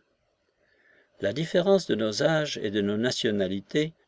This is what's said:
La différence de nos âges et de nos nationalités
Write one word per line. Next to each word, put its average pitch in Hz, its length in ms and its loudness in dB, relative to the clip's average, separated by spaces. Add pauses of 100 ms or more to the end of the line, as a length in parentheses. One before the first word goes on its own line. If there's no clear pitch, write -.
(1200)
La 101 140 -2
différence 175 540 2
de 113 80 0
nos 107 280 -2
âges 156 380 0
et 104 100 -2
de 104 100 0
nos 101 160 0
nationalités 110 960 -2 (140)